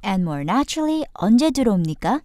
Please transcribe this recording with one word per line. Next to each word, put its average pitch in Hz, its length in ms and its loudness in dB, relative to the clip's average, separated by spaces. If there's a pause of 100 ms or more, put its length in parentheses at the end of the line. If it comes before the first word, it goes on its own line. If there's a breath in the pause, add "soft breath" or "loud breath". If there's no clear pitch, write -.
And 190 220 0
more 147 180 -4
naturally, 302 680 -2
언제 247 360 2
들어옵니까? 214 760 0